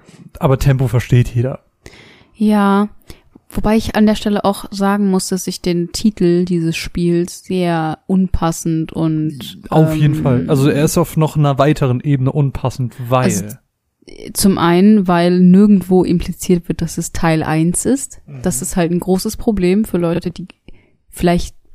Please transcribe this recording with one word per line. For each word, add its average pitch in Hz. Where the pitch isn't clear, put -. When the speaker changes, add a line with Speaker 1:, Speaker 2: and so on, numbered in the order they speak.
Speaker 1:
aber 135
Tempo 135
versteht 120
jeder. 120
Speaker 2:
Ja, 208
wobei 214
ich -
an 214
der 214
Stelle 208
auch 196
sagen 196
muss, 190
dass 185
ich 180
den 175
Titel 180
dieses 165
Spiels 170
sehr 170
unpassend 165
und, 156
Speaker 1:
Auf 156
jeden 151
Speaker 2:
ähm, -
Speaker 1:
Fall. 123
Also 135
er 143
ist 160
auf -
noch 156
einer 143
weiteren 139
Ebene 135
unpassend, 131
weil 127
Speaker 2:
Also, 98
zum 196
einen, 185
weil 180
nirgendwo 185
impliziert 175
wird, -
dass -
es 165
Teil 160
eins 160
ist. -
Speaker 1:
Mhm. 139
Speaker 2:
Das 180
ist -
halt 170
ein 175
großes 185
Problem 196
für -
Leute, 170
die 165
vielleicht -